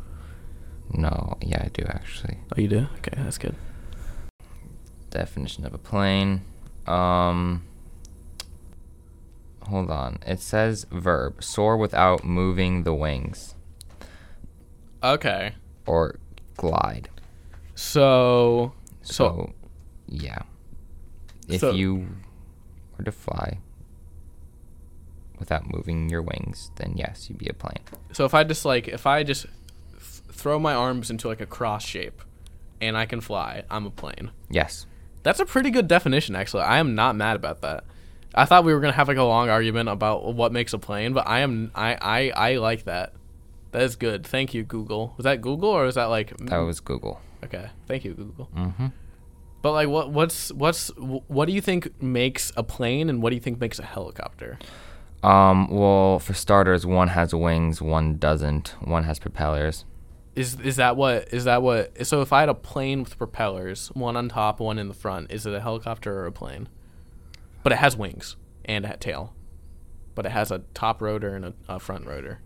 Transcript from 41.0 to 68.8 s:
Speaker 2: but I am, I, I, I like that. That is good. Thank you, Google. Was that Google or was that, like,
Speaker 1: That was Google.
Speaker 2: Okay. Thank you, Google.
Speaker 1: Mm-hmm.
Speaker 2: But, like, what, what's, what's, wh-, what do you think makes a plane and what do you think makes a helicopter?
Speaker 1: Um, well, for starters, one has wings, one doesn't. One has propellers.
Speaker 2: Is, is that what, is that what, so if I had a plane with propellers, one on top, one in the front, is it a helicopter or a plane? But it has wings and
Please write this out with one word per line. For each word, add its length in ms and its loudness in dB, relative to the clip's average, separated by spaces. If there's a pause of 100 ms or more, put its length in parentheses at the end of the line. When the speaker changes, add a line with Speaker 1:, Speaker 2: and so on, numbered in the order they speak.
Speaker 2:
but 140 0
I 120 4
am, 360 0
I, 240 0
I, 300 2 (220)
I 60 2
like 280 0
that. 280 -4 (580)
That 100 2
is 160 2
good. 280 -2
Thank 280 -2
you, 100 -2
Google. 540 -6
Was 80 -4
that 160 2
Google 280 0
or 140 4
was 120 2
that, 100 2
like, 320 0
Speaker 1:
That 220 -2
was 200 -2
Google. 400 -6 (240)
Speaker 2:
Okay. 240 -10 (200)
Thank 180 -4
you, 80 -8
Google. 420 -14
Speaker 1:
Mm-hmm. 320 -2 (760)
Speaker 2:
But, 100 4
like, 160 4
what, 220 0
what's, 420 0
what's, 380 0
wh-, 380 -8
what 180 4
do 60 0
you 80 2
think 400 -2
makes 540 0
a 80 -2
plane 460 0
and 120 -2
what 100 2
do 40 0
you 60 -4
think 180 -4
makes 200 -4
a 40 -10
helicopter? 760 -10 (640)
Speaker 1:
Um, 460 10
well, 500 6
for 160 -4
starters, 500 6
one 220 6
has 260 2
wings, 480 2
one 380 2
doesn't. 600 2
One 260 0
has 120 -2
propellers. 680 -2 (500)
Speaker 2:
Is, 240 -4
is 160 -2
that 220 4
what, 360 2
is 120 0
that 180 4
what, 420 0
so 160 2
if 120 0
I 80 8
had 80 6
a 40 4
plane 500 -4
with 140 -12
propellers, 760 -4
one 240 -2
on 120 -2
top, 300 0
one 180 -2
in 120 -6
the 40 -10
front, 380 -8
is 140 -8
it 80 -4
a 80 -6
helicopter 580 -6
or 80 -6
a 40 -8
plane? 360 -12 (960)
But 80 4
it 60 4
has 200 4
wings 380 -8 (300)
and 200 -4